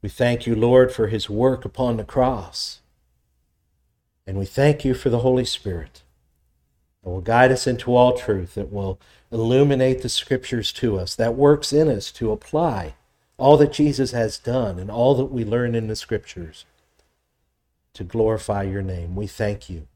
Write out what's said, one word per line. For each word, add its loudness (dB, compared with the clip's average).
We -10
thank -2
you, 0
Lord, 6
for 0
his -4
work 0
upon -2
the -6
cross. -4
And -6
we -2
thank 2
you 2
for -2
the 0
Holy 2
Spirit -10
that -10
will -6
guide 4
us -2
into 0
all 6
truth, -4
that -8
will -6
illuminate 2
the -6
scriptures -4
to -2
us, -6
that -2
works 4
in 4
us -4
to -4
apply -4
all 8
that 6
Jesus 0
has -4
done -4
and -10
all 4
that 0
we -6
learn -2
in -4
the -6
scriptures -10
to -10
glorify -2
your -4
name. -8
We -6
thank -6
you. -14